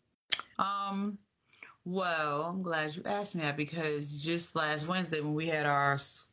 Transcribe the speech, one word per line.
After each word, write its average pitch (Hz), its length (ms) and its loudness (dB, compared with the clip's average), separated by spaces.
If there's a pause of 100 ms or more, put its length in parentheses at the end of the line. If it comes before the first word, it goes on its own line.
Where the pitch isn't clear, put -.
(600)
Um, 196 580 0 (680)
well, 165 580 2
I'm 180 180 -2
glad 156 340 0
you 180 100 -8
asked 202 300 -2
me 165 60 -2
that 147 160 0
because 147 640 -2
just 170 340 -2
last 151 320 0
Wednesday 175 320 0
when 151 140 -2
we 160 140 0
had 156 180 2
our 143 280 4
s-, - 400 -4